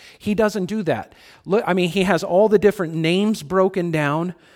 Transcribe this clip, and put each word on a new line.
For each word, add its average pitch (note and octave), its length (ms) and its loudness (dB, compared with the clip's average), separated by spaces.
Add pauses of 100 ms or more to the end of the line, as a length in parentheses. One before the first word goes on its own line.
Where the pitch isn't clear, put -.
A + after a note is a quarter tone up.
(180)
He G#3 160 -4
doesn't G#3 320 0
do G#3+ 180 -4
that. C3 300 -4 (320)
Look, F#3+ 220 0
I F3+ 60 2
mean, F3+ 160 0
he F#3 140 -2
has F3+ 200 0
all G3 260 2
the G#3 80 4
different F3 380 0
names F3 480 0
broken F#3 480 0
down, D#3 420 -2 (220)